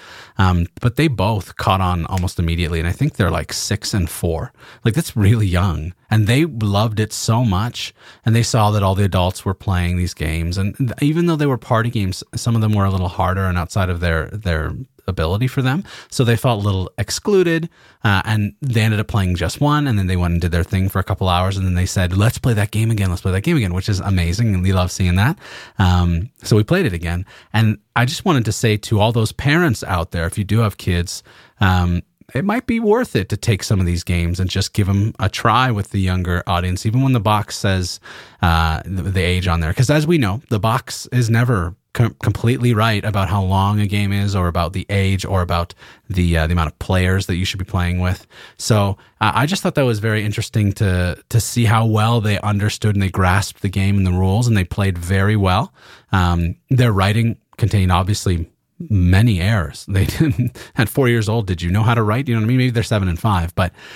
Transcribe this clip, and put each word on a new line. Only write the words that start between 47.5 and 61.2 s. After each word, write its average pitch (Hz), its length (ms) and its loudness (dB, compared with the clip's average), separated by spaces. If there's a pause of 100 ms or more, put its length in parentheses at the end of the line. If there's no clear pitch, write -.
be 92 40 -6
playing 90 360 -2
with. 90 260 -2 (320)
So, 101 400 0 (220)
uh, 107 140 2
I 123 120 2
just 185 160 -4
thought 180 140 -2
that 139 100 2
was 113 140 0
very 107 240 0
interesting 104 500 0
to, 90 420 0 (120)
to 117 120 2
see - 240 -2
how 113 220 4
well 110 340 2
they 104 200 0
understood 104 560 0
and 101 60 2
they 95 60 0
grasped 95 540 0
the 98 60 -2
game 98 280 0
and 98 100 2
the 90 60 2
rules, 95 360 2
and 113 80 2
they 92 80 2
played 95 340 -2
very 98 380 0
well. 98 360 2 (400)
Um, 85 440 2 (140)
their 123 220 4
writing 104 460 2 (180)
contained 95 360 2
obviously 90 580 0 (400)
many 95 500 4
errors. 92 480 -2
They 95 160 0
<laughs> - 140 -4
didn't, 127 400 0 (180)
at 110 140 0
four 135 180 2
years 113 220 2